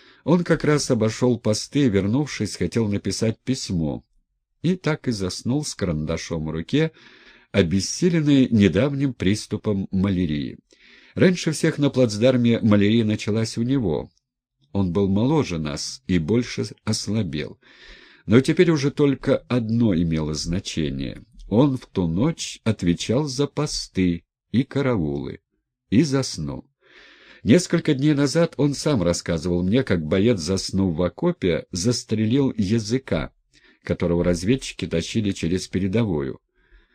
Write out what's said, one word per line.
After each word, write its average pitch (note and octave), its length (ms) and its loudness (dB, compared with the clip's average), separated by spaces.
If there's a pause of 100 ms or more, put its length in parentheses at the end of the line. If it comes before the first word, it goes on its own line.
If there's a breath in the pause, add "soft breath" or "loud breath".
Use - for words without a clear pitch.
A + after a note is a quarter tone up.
(240 soft breath)
Он F3 200 2
как E3 200 0
раз D3 260 2
обошел A#2 480 2
посты C3+ 480 0
и, B2 40 4
вернувшись, G#2 680 -2
хотел G#2+ 320 -2
написать G2+ 560 -2
письмо. D#2+ 600 -4 (580)
И F3 140 0
так D#3 320 -4
и C3 40 0
заснул A2 540 -4
с - 100 -8
карандашом D#2+ 680 -4
в D#2 40 -6
руке, C3+ 420 -2 (600 loud breath)
обессиленный C#3 1000 2
недавним A#2+ 640 4
приступом G2+ 760 -2
малярии. F2 680 0 (560 soft breath)
Раньше F3 380 2
всех D#3 260 -2
на C#3+ 120 2
плацдарме A#2+ 720 2
малярия G#2 420 4
началась G#2+ 540 -2
у A#2 60 -2
него. G2+ 460 -2 (640)
Он F#2+ 200 0
был G2 180 2
моложе G#2+ 500 0
нас D2 480 -8
и F2+ 100 2
больше A2+ 480 -2 (200)
ослабел. G2 720 -4 (680 loud breath)
Но G#2+ 140 6
теперь D#3+ 320 4
уже C#3+ 180 0
только C#3 480 2 (120)
одно A#2 440 2
имело D#2+ 400 0
значение. D2 880 -6 (260)
Он C3 280 4
в - 80 -18
ту F2+ 220 -2
ночь G#2+ 560 -4
отвечал G#2+ 600 0
за C#3 220 -4
посты F#2 760 -4 (280)
и A2 120 2
караулы. D#2+ 760 -4 (480)
И A2 120 4
заснул. C3+ 640 -4 (800 loud breath)
Несколько E3 500 2
дней C#3+ 200 2
назад C#3+ 420 0
он C#3+ 180 0
сам C3 300 0
рассказывал F2 600 0
мне, A2 200 2
как E2+ 220 0
боец, G2 340 2
заснув F#2 560 -2
в E2+ 80 0
окопе, F2+ 680 -2
застрелил A2+ 840 0
языка, G#2+ 800 -2 (500 soft breath)
которого E2+ 400 0
разведчики F2+ 640 -2
тащили G2 440 -2
через F2 360 -4
передовую. F#2+ 720 -2 (560)